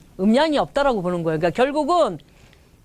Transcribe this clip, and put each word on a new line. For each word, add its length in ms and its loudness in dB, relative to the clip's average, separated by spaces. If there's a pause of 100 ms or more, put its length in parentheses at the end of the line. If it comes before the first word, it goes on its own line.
(180)
음양이 400 2
없다라고 440 0
보는 200 -4
거예요. 160 -2
그러니까 120 0
결국은, 680 0 (680)